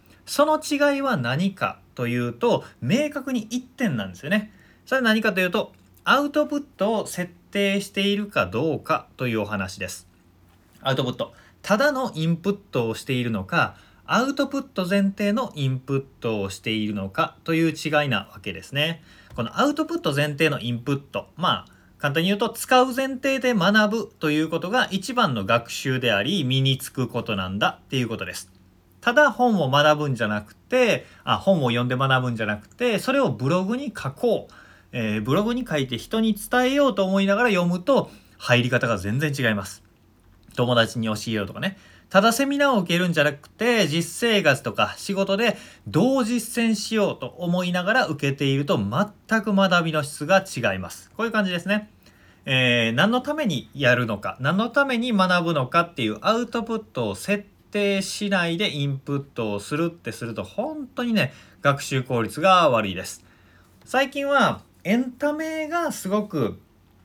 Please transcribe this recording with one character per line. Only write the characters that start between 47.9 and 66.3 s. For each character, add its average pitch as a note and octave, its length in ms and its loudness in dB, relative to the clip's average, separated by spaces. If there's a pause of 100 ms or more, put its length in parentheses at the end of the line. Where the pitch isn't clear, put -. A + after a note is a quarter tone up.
ら B3 160 2
受 C#3 240 -2
け - 20 0
て C#3 120 -2
い C3+ 100 2
る C#3+ 100 0
と、 D#3+ 120 0
全 E3+ 640 -2
く G#3 120 -2
学 F3+ 300 4
び D#3+ 80 -2
の D3+ 120 0
質 C#3+ 220 -8
が F#3 160 6
違 A2+ 360 -2
い - 20 -8
ま F2 100 -10
す。 - 280 -20
こ A3 60 -2
う - 20 0
い A#3 40 -2
う - 40 -8
感 G#3+ 100 2
じ F#3 80 -2
で F3 80 -2
す F3 80 -10
ね。 G#3 240 -2 (540)
え A#2+ 480 4
ー、 - 20 -2
何 F#3+ 160 4
の B3 80 2
た C#4+ 140 -4
め D4+ 120 -2
に C#3 300 -4
や D3+ 180 4
る B2 120 2
の G#2 140 -4
か、 F#2+ 200 -8
何 C#3+ 160 0
の A3+ 140 0
た C#4 160 2
め B3+ 120 -2
に A#3+ 140 -2
学 F3+ 360 2
ぶ F3 60 2
の C3 140 0
か E3+ 140 2
っ - 140 -4
て B2 60 -4
い G#2+ 80 0
う G#2+ 120 -4
ア G#3 140 2
ウ A#3+ 120 -2
ト A#3 160 -4
プ A3+ 120 -6
ッ G#3+ 60 -4
ト A2+ 280 -6
を F#2+ 60 -4
設 G3+ 280 -4 (280)
定 G3+ 300 0
し G3 280 -4
な F3+ 180 0
い E3+ 100 -2
で F3 160 -2
イ C#3+ 120 -2
ン C3+ 140 -2
プ C#3+ 180 -4
ッ C#3 60 -6
ト A2 280 -6
を G2+ 80 -4
す D3 160 -8
る E3 120 0
っ - 20 -2
て C#3 240 -10
す - 100 -12
る A#2 100 -8
と、 G2+ 120 -8
本 D4 420 -6
当 - 160 -6
に A#3+ 80 -2
ね、 D#3 220 2 (280)
学 C#3 200 2
習 C3+ 220 -2
効 A#2+ 200 0
率 G#2 160 -8
が F3 300 6
悪 A2 180 2
い F2+ 80 -4
で F2+ 80 -8
す。 - 220 -14 (580)
最 C4+ 260 0
近 C#4 160 -6
は B3 360 2 (240)
エ G3 100 2
ン B3+ 160 0
タ D4 220 -2
メ D#4+ 340 -6
が E4 240 -2
す - 160 -8
ご G#3 160 0
く A2+ 380 -4 (420)